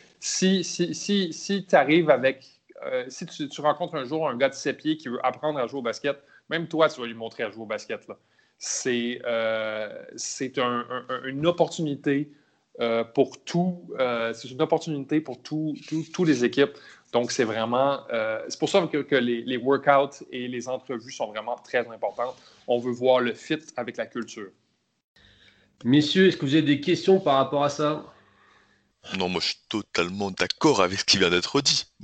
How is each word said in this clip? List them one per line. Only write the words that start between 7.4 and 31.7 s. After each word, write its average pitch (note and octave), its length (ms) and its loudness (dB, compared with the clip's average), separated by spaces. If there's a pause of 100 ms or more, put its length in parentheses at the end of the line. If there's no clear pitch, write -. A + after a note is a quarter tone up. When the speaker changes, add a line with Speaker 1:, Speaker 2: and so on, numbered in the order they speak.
Speaker 1:
à G#2+ 60 -2
jouer G#2+ 140 -12
au G#2 40 -12
basket, G#2+ 400 -8
là. G2+ 100 -12 (400)
C'est, A#2+ 680 -2
euh, A2 800 -2 (120)
c'est - 440 -6
un, B2 300 0
un, B2 200 -8
un, B2+ 160 -6
une C#3 220 -4
opportunité, D3+ 840 0 (480)
euh, A#2 240 0
pour - 400 0
tout, F3 560 -2
euh, A#2 340 0
c'est - 160 -14
une C3 120 -6
opportunité D3+ 580 0
pour C3+ 220 -6
tout, D#3 340 -4 (120)
tout, D#3+ 160 -4 (100)
tous F3+ 100 0
les C3+ 220 4
équipes. C#3 320 2 (340)
Donc, A#2+ 200 0
c'est - 120 0
vraiment, A#2+ 560 0 (120)
euh, A2 360 -2
c'est - 120 -12
pour D3+ 100 0
ça F#3 180 4
que, D3+ 120 -2
que C#3 160 0
les, A#2+ 260 2
les C3+ 160 -4
workouts C#3 720 2
et B2 160 -8
les B2 220 -6
entrevues B2 420 -8
sont - 160 -6
vraiment G#2+ 280 -8
très A#2+ 320 -2
importantes. A2+ 480 -6 (320)
On B2 120 2
veut B2 120 -2
voir B2+ 280 4
le A#2+ 140 0
fit D3+ 260 -4 (180)
avec A#2+ 200 -8
la A#2 80 -4
culture. A2+ 440 -10 (1300)
Speaker 2:
Messieurs, D3 440 6
est-ce F3+ 100 4
que - 80 -4
vous C3+ 80 0
avez D#3 80 6
des C#3+ 180 4
questions F3+ 400 4
par C#3+ 180 4
rapport C#3 260 2
à C#3+ 60 2
ça ? D3+ 360 -2 (1120)
Speaker 3:
Non, F#2 100 0
moi, F2+ 140 -2
je - 60 -2
suis - 200 -6
totalement G2 640 -2
d'accord G2 500 2
avec F#2+ 200 2
ce - 60 -6
qui - 120 2
vient F2+ 140 4
d'être F2+ 300 2
dit. - 260 0 (160)